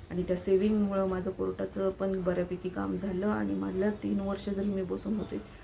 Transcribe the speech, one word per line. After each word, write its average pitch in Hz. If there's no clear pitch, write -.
आणि 175
त्या 180
सेव्हिंगमुळं 196
माझं 185
कोर्टाचं 190
पण 190
बऱ्यापैकी 180
काम 196
झालं 185
आणि 208
मला 190
तीन 202
वर्ष 196
जरी 196
मी 190
बसून 196
होते, 196